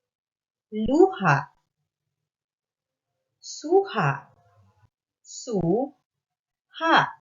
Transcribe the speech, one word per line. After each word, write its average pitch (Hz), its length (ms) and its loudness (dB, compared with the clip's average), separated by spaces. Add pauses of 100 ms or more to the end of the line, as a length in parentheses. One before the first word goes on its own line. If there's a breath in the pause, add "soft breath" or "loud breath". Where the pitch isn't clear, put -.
(720)
Luha. 233 640 2 (2000)
Suha. 320 680 -2 (1120)
Su-ha. - 1700 -4 (240)